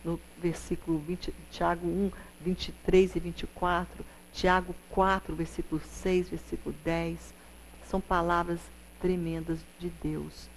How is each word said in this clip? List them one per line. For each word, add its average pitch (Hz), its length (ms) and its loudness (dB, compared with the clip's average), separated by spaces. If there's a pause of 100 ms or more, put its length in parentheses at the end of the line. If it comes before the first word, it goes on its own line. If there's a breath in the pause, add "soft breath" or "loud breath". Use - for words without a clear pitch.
No 165 140 -2 (200)
versículo 165 600 0
vinte, 180 340 -4 (180)
Tiago 175 360 0
um, 185 240 2 (300 loud breath)
vinte 175 280 -2
e - 40 -8
três 185 420 6
e 170 60 0
vinte 170 220 -6
e - 40 -4
quatro, 180 580 0 (280 loud breath)
Tiago 180 420 4 (160)
quatro, 190 460 4
versículo 160 480 -4
seis, 180 440 0
versículo 160 540 -6
dez, 165 520 -2 (500 loud breath)
são 190 160 -2
palavras 170 600 2 (400)
tremendas 165 640 0 (140)
de 175 120 -4 (120)
Deus. 151 540 -6